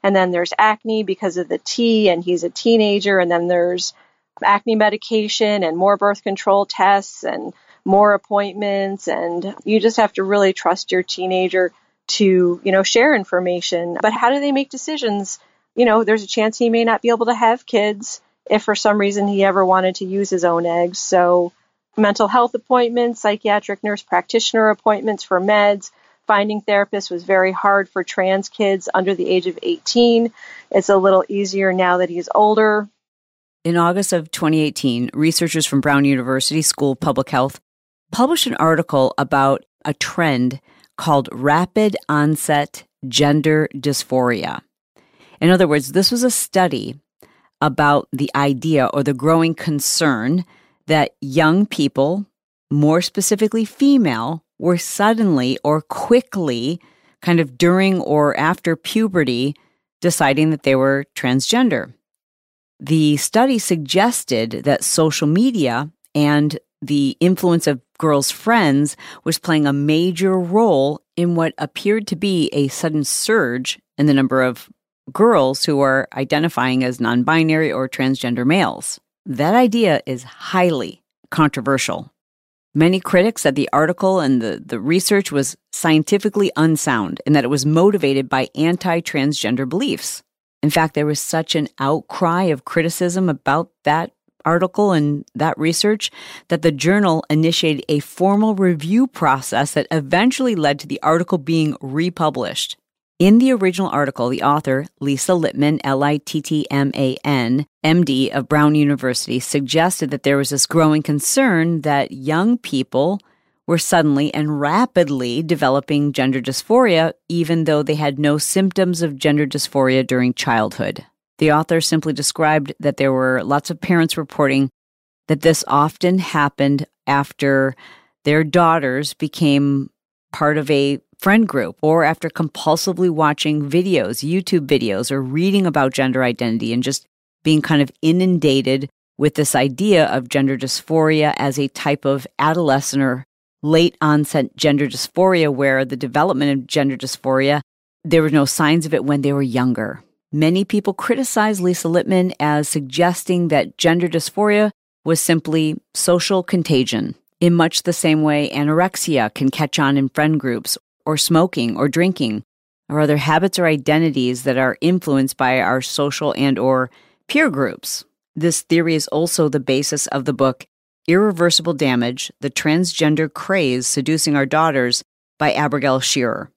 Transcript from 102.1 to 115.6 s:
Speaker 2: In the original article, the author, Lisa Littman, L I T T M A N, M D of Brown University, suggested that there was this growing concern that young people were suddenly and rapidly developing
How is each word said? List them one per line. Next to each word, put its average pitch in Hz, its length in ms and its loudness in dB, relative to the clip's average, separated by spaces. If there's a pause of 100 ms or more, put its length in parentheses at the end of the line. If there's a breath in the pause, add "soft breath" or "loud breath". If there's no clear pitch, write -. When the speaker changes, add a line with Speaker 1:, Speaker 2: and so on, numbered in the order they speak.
Speaker 2:
In 202 180 6
the 262 140 4
original 190 360 0
article, 135 400 -2
the 131 140 -4
author, 143 440 0 (140)
Lisa 139 320 -2
Littman, 151 520 0
L 135 180 0
I 147 140 2
T 147 260 -6
T 151 260 -4
M 139 280 0
A 131 280 -2
N, 131 400 0 (200)
M 165 180 4
D 135 260 0
of 135 200 -4
Brown 151 260 4
University, 131 640 0
suggested 147 720 -2
that 143 140 -8
there 139 120 2
was 139 140 -2
this 143 160 -2
growing 156 340 2
concern 165 800 0
that 143 280 0
young 165 480 -2
people 139 600 -2 (480)
were 165 100 0
suddenly 151 560 0
and 151 260 -4
rapidly 143 840 0
developing 147 680 0